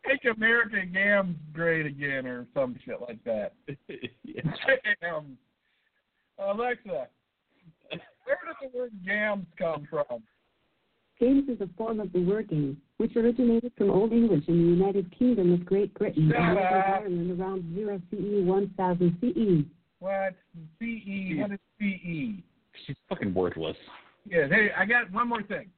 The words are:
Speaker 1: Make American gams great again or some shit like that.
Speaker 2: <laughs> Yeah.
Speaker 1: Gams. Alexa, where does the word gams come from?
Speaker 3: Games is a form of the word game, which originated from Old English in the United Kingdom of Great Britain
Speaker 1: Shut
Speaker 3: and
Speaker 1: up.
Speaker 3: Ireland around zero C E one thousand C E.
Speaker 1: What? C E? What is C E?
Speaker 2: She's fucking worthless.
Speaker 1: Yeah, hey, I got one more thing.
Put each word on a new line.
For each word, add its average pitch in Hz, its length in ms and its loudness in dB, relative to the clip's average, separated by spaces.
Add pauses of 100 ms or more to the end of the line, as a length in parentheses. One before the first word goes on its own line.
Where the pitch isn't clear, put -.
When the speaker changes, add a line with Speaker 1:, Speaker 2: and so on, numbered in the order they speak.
Speaker 1:
Make 269 180 0 (120)
American 220 560 0
gams 196 440 2 (160)
great 160 340 0
again 139 400 -6
or 123 280 -10
some 127 300 -2
shit 117 160 -10
like 120 240 -14
that. 107 300 -4 (140)
Speaker 2:
<laughs> - 200 -14 (360)
Yeah. - 180 -12 (600)
Speaker 1:
Gams. 302 340 -8 (1000)
Alexa, 196 680 -4 (1200)
where 539 220 -2
does 320 100 -12 (160)
the 247 60 -8
word 247 140 -6 (120)
gams 202 420 -2 (120)
come 156 320 -4
from? 147 320 -4 (960)
Speaker 3:
Games 277 320 4
is 226 100 -4
a 190 160 -4
form 220 240 -4
of 190 140 -6
the 180 60 4
word 202 280 0
game, 147 320 -2 (160)
which 220 180 -2
originated 233 640 2
from 202 140 4
Old 214 220 4
English 220 360 4
in 170 80 4
the 170 140 6
United 190 480 2
Kingdom 202 340 4
of 175 140 2
Great 202 280 0
Britain 156 380 2
Speaker 1:
Shut 156 80 2
Speaker 3:
and 175 180 4
Speaker 1:
up. 190 140 2
Speaker 3:
Ireland 190 680 0
around 185 360 -6
zero 202 260 -4 (100)
C 214 60 -6
E 202 260 0
one 196 360 2
thousand 180 420 2
C 240 80 0
E. 180 380 4 (320)
Speaker 1:
What? 190 360 -4 (440)
C 226 80 -10
E? 196 560 -6
What 208 100 -4
is 196 60 -8 (200)
C 208 60 -4
E? 165 600 -4 (420)
Speaker 2:
She's 139 100 -8 (140)
fucking 101 240 -4
worthless. 82 420 -2 (480)
Speaker 1:
Yeah, 160 240 0
hey, 208 260 4
I 190 120 0
got 233 260 0
one 240 160 -2
more 226 140 -4
thing. 170 360 -10